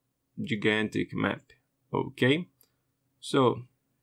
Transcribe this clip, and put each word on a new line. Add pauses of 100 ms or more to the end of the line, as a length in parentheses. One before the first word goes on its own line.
(400)
gigantic
map. (500)
Okay? (720)
So, (380)